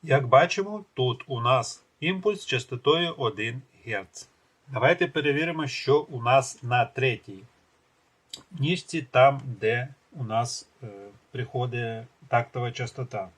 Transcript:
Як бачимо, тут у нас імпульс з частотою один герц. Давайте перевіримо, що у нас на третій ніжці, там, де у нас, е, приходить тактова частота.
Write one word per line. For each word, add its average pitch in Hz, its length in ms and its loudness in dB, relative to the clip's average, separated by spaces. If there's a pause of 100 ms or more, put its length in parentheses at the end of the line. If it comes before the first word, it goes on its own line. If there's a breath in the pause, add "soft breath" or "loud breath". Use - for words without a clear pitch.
Як 135 240 2
бачимо, 196 640 4
тут 127 340 -2
у 123 140 -6
нас 123 420 0 (160)
імпульс 190 420 -2
з - 40 -16
частотою 165 720 0
один 117 440 -4 (240)
герц. 101 440 -10 (380)
Давайте 139 400 2
перевіримо, 156 600 -2
що 139 320 2
у 143 220 -8
нас 127 420 2
на 123 220 2
третій 110 580 -4 (1160)
ніжці, 165 420 -2
там, 131 440 6
де 123 420 -2 (240)
у 139 120 -10
нас, 117 460 -4 (140)
е, 120 40 -14 (440)
приходить 120 720 -6 (220)
тактова 120 440 -2
частота. 120 680 -8